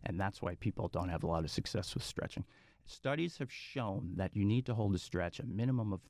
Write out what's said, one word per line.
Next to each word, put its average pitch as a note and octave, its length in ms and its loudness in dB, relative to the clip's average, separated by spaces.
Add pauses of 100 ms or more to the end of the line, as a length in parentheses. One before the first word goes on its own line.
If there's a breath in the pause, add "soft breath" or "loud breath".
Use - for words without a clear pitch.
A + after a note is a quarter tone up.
And F2+ 160 -2
that's F#2+ 220 -2
why F2+ 140 -2
people - 340 -2
don't E2+ 200 0
have E2 140 0
a E2+ 40 2
lot E2 160 4
of E2 60 0
success - 460 -2
with - 80 -2
stretching. - 420 -4 (400 soft breath)
Studies D#3+ 520 -2
have C3+ 140 -4
shown G2+ 640 -4
that F#2 180 0
you G2+ 100 6
need A#2 220 6
to A#2+ 80 2
hold G#2 180 4
a F2+ 60 4
stretch F2 400 -2
a - 60 -4
minimum A#2 480 2
of F#2+ 160 -4